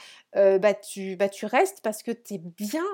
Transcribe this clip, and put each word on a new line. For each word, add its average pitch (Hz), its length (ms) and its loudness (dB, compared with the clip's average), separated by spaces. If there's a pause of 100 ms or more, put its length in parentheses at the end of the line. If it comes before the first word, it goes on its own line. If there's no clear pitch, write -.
(360)
heu, 196 220 6
bah, 202 160 4
tu, 190 420 -10
bah, 196 120 0
tu - 180 -10
restes 311 360 0
parce 214 200 -4
que - 80 -6
t'es 226 280 -8
bien 208 560 -6